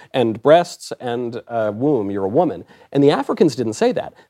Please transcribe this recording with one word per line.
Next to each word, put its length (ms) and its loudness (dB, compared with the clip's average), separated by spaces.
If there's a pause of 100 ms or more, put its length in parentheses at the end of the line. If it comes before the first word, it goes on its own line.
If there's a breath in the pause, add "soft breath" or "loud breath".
(120)
and 300 0
breasts 580 2
and 460 -6
a 260 -2
womb, 380 0
you're 140 -4
a 40 -2
woman." 360 0 (280 soft breath)
And 100 2
the 100 6
Africans 440 0
didn't 180 -4
say 180 0
that. 200 -8 (180 soft breath)